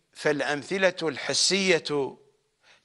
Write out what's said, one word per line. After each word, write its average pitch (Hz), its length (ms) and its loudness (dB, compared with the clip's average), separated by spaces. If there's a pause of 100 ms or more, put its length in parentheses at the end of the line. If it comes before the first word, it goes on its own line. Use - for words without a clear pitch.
(120)
فالأمثلة 151 880 0
الحسية 156 1120 0 (680)